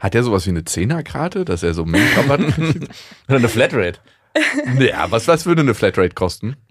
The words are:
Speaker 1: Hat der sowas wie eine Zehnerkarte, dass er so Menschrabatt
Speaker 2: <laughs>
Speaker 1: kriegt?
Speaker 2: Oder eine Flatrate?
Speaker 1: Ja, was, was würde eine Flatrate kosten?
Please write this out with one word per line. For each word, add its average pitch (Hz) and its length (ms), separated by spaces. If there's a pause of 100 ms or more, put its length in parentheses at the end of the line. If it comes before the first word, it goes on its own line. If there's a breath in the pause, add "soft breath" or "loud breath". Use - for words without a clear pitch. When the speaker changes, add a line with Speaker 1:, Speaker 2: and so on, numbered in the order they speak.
Speaker 1:
Hat 98 140
der 120 100
sowas 98 220
wie 95 40
eine 85 140
Zehnerkarte, 156 800
dass 87 180
er 85 120
so 82 100
Menschrabatt 104 560
Speaker 2:
<laughs> 151 140
Speaker 1:
kriegt? 160 340 (400 loud breath)
Speaker 2:
Oder 135 100
eine 120 100
Flatrate? 107 520 (800 soft breath)
Speaker 1:
Ja, 90 320
was, 113 160
was 165 180
würde 165 160
eine 120 120
Flatrate 95 380
kosten? 101 440 (140)